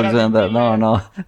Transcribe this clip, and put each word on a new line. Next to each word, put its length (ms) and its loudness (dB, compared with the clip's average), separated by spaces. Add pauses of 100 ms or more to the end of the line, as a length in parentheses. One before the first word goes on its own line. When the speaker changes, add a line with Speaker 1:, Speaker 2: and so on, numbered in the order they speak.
Speaker 1:
era 20 0
Speaker 2:
bisogna 100 0
Speaker 1:
nel 120 2
Speaker 2:
andare... 240 2
No, 220 0
Speaker 1:
mille-, 60 0
Speaker 2:
no. 340 0 (180)